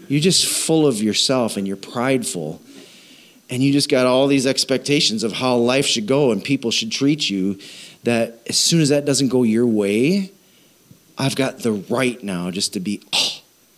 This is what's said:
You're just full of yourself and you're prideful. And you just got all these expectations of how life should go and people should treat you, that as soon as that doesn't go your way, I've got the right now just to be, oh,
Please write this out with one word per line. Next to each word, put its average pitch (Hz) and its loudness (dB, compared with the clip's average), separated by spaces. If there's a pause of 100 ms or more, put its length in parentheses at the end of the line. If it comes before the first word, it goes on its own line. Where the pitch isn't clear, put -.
You're 143 2
just 175 2
full 160 2
of 117 0
yourself 110 0
and 98 -4
you're 98 -6
prideful. 117 -4 (880)
And 123 -2
you 139 4
just 139 2
got 127 4
all 131 4
these 139 2
expectations 131 0
of 107 -4
how 127 0
life 127 2
should 110 -2
go 131 2
and 98 -2
people 131 -2
should 113 -4
treat 143 0
you, 98 -2 (440)
that 117 -2
as - -4
soon - 2
as 147 4
that 143 2
doesn't 139 0
go 127 2
your 113 2
way, 117 0 (840)
I've 135 -2
got 135 -4
the 117 -2
right 110 -2
now 92 -4
just 95 -4
to 104 -6
be, 101 -6 (120)
oh, - -2 (380)